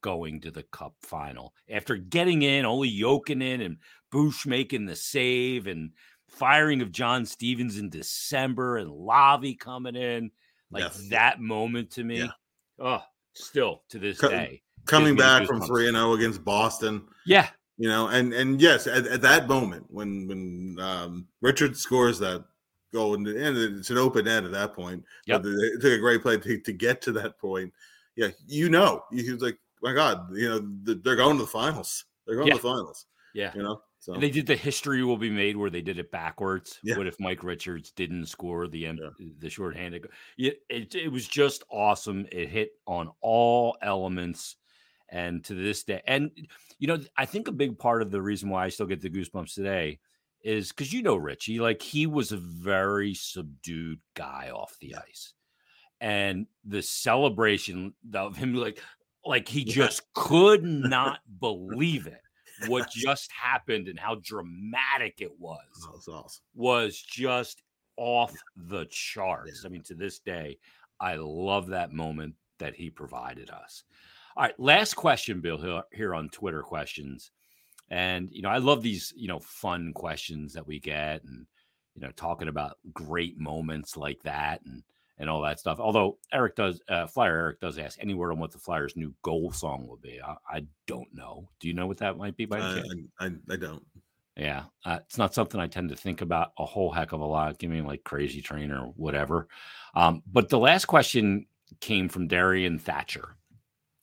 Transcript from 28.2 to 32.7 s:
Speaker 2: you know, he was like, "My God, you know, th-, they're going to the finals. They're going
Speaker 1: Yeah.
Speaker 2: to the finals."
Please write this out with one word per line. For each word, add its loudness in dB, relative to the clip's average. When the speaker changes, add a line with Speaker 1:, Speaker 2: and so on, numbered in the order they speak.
Speaker 2:
you 0
know, 6
he -4
was -4
like, -2
"My 0
God, 2
you 0
know, 0
th-, 0
they're 4
going 8
to 0
the -6
finals. -4
They're -2
going 2
Speaker 1:
Yeah. 6
Speaker 2:
to 0
the 0
finals." -6